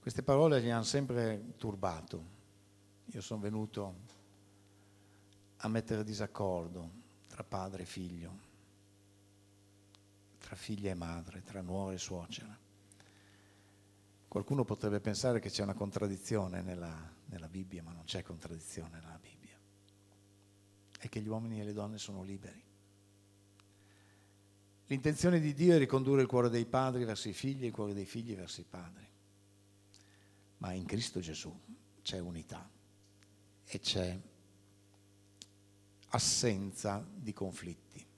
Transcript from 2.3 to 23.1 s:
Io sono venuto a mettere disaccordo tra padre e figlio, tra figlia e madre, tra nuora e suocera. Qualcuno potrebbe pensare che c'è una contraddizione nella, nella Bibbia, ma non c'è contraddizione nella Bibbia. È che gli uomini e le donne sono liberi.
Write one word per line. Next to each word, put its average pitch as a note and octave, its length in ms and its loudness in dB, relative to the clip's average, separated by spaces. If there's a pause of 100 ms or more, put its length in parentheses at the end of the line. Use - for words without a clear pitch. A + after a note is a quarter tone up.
Io A#2 100 -8
sono A2 180 -6
venuto G#2 560 -4 (1600)
a - 100 -4
mettere A2 360 2
disaccordo F#2 880 -2 (360)
tra - 160 -12
padre F#2+ 400 -6
e - 20 -6
figlio, F2 540 -10 (2000)
tra - 160 -12
figlia G2+ 340 -4
e F#2 60 -2
madre, E2+ 480 -6
tra G2 180 -8
nuora F#2+ 320 -2
e F2+ 60 -6
suocera. F#2 580 -8 (1700)
Qualcuno A#2+ 380 0
potrebbe G#2 340 0
pensare A2+ 400 2
che G2+ 120 -4
c'è - 100 -2
una G2 140 0
contraddizione G2 880 -2
nella, E2+ 500 -8 (120)
nella E2 220 -10
Bibbia, F#2 360 -8
ma E2 80 -14
non E2 140 -14
c'è F2+ 180 -6
contraddizione E2 760 -12
nella E2 200 -18
Bibbia. - 400 -20 (1400)
È - 100 -12
che A2 140 -4
gli G#2+ 60 -4
uomini A2 320 -2
e G#2 40 -4
le G#2 100 -4
donne G#2 260 -4
sono G2 240 -8
liberi. G2 400 -12 (2250)